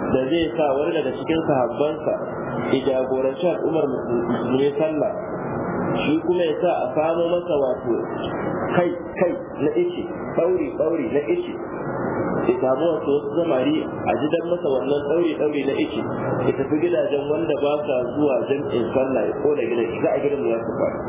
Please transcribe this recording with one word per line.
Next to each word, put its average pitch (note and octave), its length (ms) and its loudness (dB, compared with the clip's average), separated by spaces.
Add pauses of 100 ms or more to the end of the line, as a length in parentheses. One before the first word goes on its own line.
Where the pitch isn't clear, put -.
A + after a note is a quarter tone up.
da B2 160 2
zai D#3+ 280 2
sa D#3 200 0
wani C#3+ 240 0
daga C#3+ 180 0
cikin D#3 320 0
sahabbansa C#3+ 720 0 (500)
ya C3+ 160 2
jagoranci C3 640 0
al'ummar D#3 380 2
musulmi A#2+ 880 0
sallah, D3+ 400 0 (840)
shi D3 220 0
kuma F3 240 2
ya D#3+ 160 2
sa E3+ 160 2
a B2 160 0
samo E3 380 2
masa F3 280 0
wato B2+ 400 2 (760)
kai, F3 220 2 (220)
kai F3 200 2 (220)
na D3 180 0
ice, - 300 0 (280)
ɗauri, D4 400 2
ɗauri D#3 360 0
na - 160 0
ice. - 320 -2 (880)
Ya B2+ 120 4
samu C3 320 2
wato D#3 220 0
wasu C#3+ 240 2
samari D3 460 2
a - 340 -2
jidan D#3+ 340 0
masa E3+ 220 -2
wannan C3+ 340 2
ɗauri, D#3 300 2
ɗauri C#3+ 300 0
na C3+ 120 2
ice, - 280 -2 (360)
ya B2+ 140 2
tafi C3+ 240 0
gidajen D3+ 480 2
wanda D3+ 300 0
ba C#3+ 240 2
sa C#3 180 0 (100)
zuwa C#3 360 2
jam'in C3+ 440 0
sallah C3 360 2
ya - 140 0
kona C#3+ 260 2
gidan, A#2 300 0
za D3+ 160 0
a C#3 100 2
gidan C#3 240 0
ya A#2 160 2
su - 140 -4
fara. D2+ 260 -2 (100)